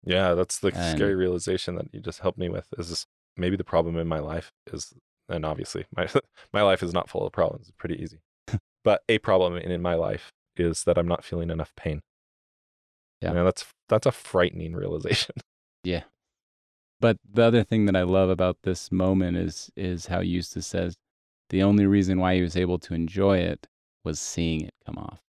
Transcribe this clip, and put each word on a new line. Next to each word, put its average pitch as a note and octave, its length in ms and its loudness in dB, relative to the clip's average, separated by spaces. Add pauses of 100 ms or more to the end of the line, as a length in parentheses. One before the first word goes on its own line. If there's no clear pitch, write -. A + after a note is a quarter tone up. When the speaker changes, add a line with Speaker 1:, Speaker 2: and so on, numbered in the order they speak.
Speaker 1:
Yeah, F2+ 300 2
that's F2+ 260 0
the F#2+ 160 2
Speaker 2:
And E2 220 -2
Speaker 1:
scary G2 180 2
realization F2+ 600 -2
that D#2+ 180 -10
you - 60 -14
just - 220 -10
helped F2+ 180 -4
me F2 100 -4
with F#2 180 -8 (100)
is E2+ 280 -8 (320)
maybe F2+ 180 0
the F#2 80 -4
problem E2 340 0
in E2 100 -2
my D#2 120 -2
life D2+ 320 -8 (220)
is, - 200 -12 (360)
and D#2 160 -6
obviously - 400 -6 (100)
my, F2+ 120 -2 (240)
<laughs> - 220 -18
my G2+ 100 2
life F#2+ 200 4
is E2+ 100 -4
not F2 160 -2
full - 160 -4
of - 80 -6
problems. - 360 -2
It's - 80 -20
pretty - 240 -8
easy. D#2+ 180 -12 (280)
Speaker 2:
<laughs> G#2+ 100 -4 (260)
Speaker 1:
But G#2 240 4
a A2 120 4
problem F2+ 380 2
in, F2 120 -8
in F2 140 -2
my F2 100 0
life E2 380 -2 (260)
is E2+ 280 -2
that F2 120 4
I'm E2+ 100 0
not F2 160 -2
feeling E2+ 280 -6
enough D#2+ 240 -6
pain. D#2+ 260 -6 (1200)
Speaker 2:
Yeah. F2+ 80 -4
Speaker 1:
And F2 160 2
that's, - 200 0 (240)
that's A2 180 2
a B2 40 4
frightening F2 600 -2
realization. F2+ 680 -4
<laughs> - 440 -20
Speaker 2:
Yeah. F2 200 -4 (960)
But A2+ 180 4 (100)
the A2+ 160 4
other A#2 200 6
thing A2 220 2
that F#2+ 100 2
I F#2 80 4
love F#2 260 4
about F2+ 340 2
this - 280 -4
moment F#2 460 2
is, - 380 -6
is F2+ 320 -6
how F2+ 140 -2
Eustace F2 460 -4
says F2 280 -4 (540)
the F#2+ 140 2
only G#2 220 6
reason F#2+ 340 4
why F#2 160 2
he F#2 60 4
was F2 140 -2
able F2+ 240 0
to - 140 -8
enjoy F#2+ 460 2
it E2+ 280 -4 (360)
was D#2 160 -6
seeing E2 420 -4
it - 120 -10 (120)
come - 120 -12
off. - 220 -16 (140)